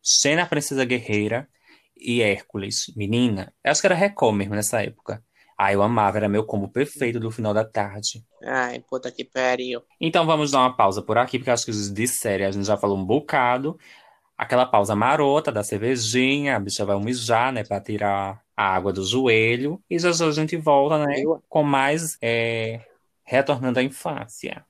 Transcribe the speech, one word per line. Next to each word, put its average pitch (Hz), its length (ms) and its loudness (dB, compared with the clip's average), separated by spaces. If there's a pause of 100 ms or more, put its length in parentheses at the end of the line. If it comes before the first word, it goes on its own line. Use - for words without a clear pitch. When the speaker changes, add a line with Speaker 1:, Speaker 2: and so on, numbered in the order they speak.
Speaker 1:
Xena, 156 400 2
a 170 40 0
Princesa 139 380 -2
Guerreira 113 640 -2 (480)
e 120 260 -2
Hércules. 101 720 -2
Menina, 107 560 0 (120)
eu 135 60 4
acho 151 100 2
que - 60 0
era 185 80 4
Record 170 420 2
mesmo 101 180 -2
nessa 107 280 -2
época. - 400 -10 (360)
Ah, 98 140 2
eu 101 100 4
amava, 104 360 2
era 104 100 0
meu 104 160 2
combo 98 240 -4
perfeito 120 500 -4
do 110 120 -4
final 110 240 -2
da 110 100 2
tarde. 104 600 -6 (200)
Speaker 2:
Ai, 123 360 -4
puta 127 300 -8
que 123 140 -10
pariu. 127 580 -2 (180)
Speaker 1:
Então 160 260 2
vamos 151 240 2
dar 139 100 4
uma 127 160 4
pausa 101 260 2
por 110 140 0
aqui, 123 220 0
porque 127 120 -4
acho 120 140 2
que 117 80 -6
de 104 360 -2
série 98 360 -2
a 98 60 0
gente 98 160 -4
já 104 100 2
falou 101 220 0
um 95 60 -4
bocado. 131 760 0 (580)
Aquela 127 300 2
pausa 104 280 2
marota 143 560 2
da 107 140 -4
cervejinha, 127 920 0
a 104 40 0
bicha 98 240 -4
vai 101 160 0
mijar, 117 540 0
né, 110 100 -4
pra 101 160 -4
tirar 101 640 -2 (120)
a 98 200 2
água 92 180 0
do 95 100 -6
joelho. 120 840 2
E 175 100 -2
já 170 140 2
já 165 140 0
a 156 40 2
gente 156 280 -2
volta, 151 480 4
né, 139 140 -2
Speaker 2:
Eu 160 280 -2
Speaker 1:
com 151 140 0
mais, 147 580 0
é, 117 640 -2 (420)
Retornando 131 540 0
à 127 40 2
Infância. 135 880 -8